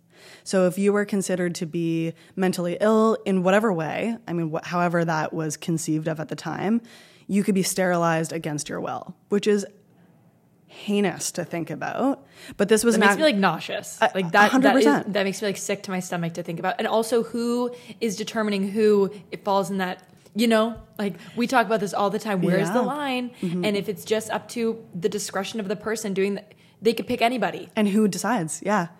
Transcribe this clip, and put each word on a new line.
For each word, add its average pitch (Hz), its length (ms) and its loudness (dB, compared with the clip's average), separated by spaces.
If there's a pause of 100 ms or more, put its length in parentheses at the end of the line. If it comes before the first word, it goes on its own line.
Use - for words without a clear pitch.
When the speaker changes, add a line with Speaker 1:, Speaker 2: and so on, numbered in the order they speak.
(440)
Speaker 1:
So 185 220 2
if 180 120 0
you 196 140 2
were 208 120 2
considered 180 520 -2
to 180 100 -6
be 165 460 -2 (240)
mentally 180 440 0
ill 220 460 4
in 190 160 2
whatever 202 300 4
way, 180 440 -2 (120)
I 165 40 -4
mean, 165 200 -2
wh-, 160 140 -4
however 175 380 0
that 156 300 -2
was 160 220 -4
conceived 160 520 -2
of 156 120 -4
at 156 80 -8
the 156 80 -8
time, 165 440 -2 (460)
you 196 160 2
could 208 140 2
be 190 60 2
sterilized 170 720 0
against 160 360 -6
your 175 120 -6
will, - 360 -10 (140)
which 202 180 2
is 202 160 4 (1000)
heinous 196 680 -2
to 175 120 -6
think 160 260 -8
about. 156 540 -2 (320)
But 202 120 2
this 214 160 6
was 233 100 6
Speaker 2:
That 220 60 4
Speaker 1:
an - 0 -
Speaker 2:
makes 208 140 8
Speaker 1:
ac- 285 40 -2
Speaker 2:
me, 311 60 2
like, 294 120 6
nauseous. - 640 -2
Speaker 1:
A, 220 140 4
Speaker 2:
Like, 180 180 -2
that, 208 160 8
Speaker 1:
a - 40 0
hundred 262 160 6
Speaker 2:
that 202 80 6
is, 262 80 6
Speaker 1:
percent. 262 280 4
Speaker 2:
that 196 120 2
makes 196 180 -4
me, 214 60 0
like, 190 80 -2
sick 202 280 -4
to 202 60 -10
my 185 100 -2
stomach 170 340 -4
to 175 80 -6
think 170 160 -8
about. 180 200 -2
And 220 80 -2
also, 226 360 2
who 240 500 -2 (280)
it 202 1400 0
falls 196 260 0
in 196 80 -4
that, 185 240 -6 (320)
you 220 120 2
know, 226 300 4 (220)
like, 202 160 -4 (220)
we 240 100 0
talk 233 200 4
about 214 140 0
this 196 120 -4
all 202 180 2
the 208 80 -2
time. 208 240 -2
Where's 175 260 2
the 190 80 0
Speaker 1:
Yeah. 254 40 4
Speaker 2:
line? 254 500 -2 (120)
Speaker 1:
Mm-hmm. 180 220 -2
Speaker 2:
And 208 120 0
if 202 120 -4
it's 180 160 -6
just 214 260 -2
up 208 200 -6
to 226 320 -4 (160)
the 190 100 0
discretion 196 520 -6
of 190 80 -8
the 208 80 -4
person 220 380 -6
doing 196 220 0
the, - 80 -12 (360)
they 226 140 2
could 202 120 -6
pick 240 160 -2
anybody. 190 540 -2
Speaker 1:
And 214 120 4
who 214 200 4
decides? 190 560 -4
Yeah. 190 240 0 (120)